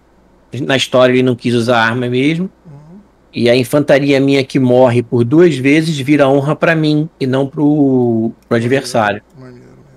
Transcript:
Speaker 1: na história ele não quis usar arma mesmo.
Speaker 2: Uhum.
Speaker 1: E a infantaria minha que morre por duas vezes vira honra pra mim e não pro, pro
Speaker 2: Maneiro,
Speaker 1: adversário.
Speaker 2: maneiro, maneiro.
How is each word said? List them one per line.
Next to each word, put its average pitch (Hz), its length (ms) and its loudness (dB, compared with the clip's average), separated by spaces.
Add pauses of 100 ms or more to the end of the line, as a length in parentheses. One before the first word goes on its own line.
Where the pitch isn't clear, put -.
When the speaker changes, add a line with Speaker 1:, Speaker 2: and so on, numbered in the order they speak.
(640)
Speaker 1:
na 135 160 -2
história 127 340 2
ele 127 100 2
não 127 140 0
quis 120 160 -4
usar 120 260 0
arma 120 300 -2
mesmo. 151 400 -2 (160)
Speaker 2:
Uhum. 151 340 -20 (360)
Speaker 1:
E 117 160 0
a 120 60 4
infantaria 143 640 0
minha 139 240 2
que 139 160 -4
morre 123 440 2
por 120 220 -2
duas 156 340 2
vezes 151 400 0
vira 139 280 2
honra 143 300 0
pra 165 180 0
mim 151 320 -2 (140)
e 139 60 -4
não 131 200 -2
pro, 131 840 0 (180)
pro 117 80 0
Speaker 2:
Maneiro, 120 180 -2
Speaker 1:
adversário. 110 480 -2 (160)
Speaker 2:
maneiro, 127 200 -20
maneiro. - 200 -20 (180)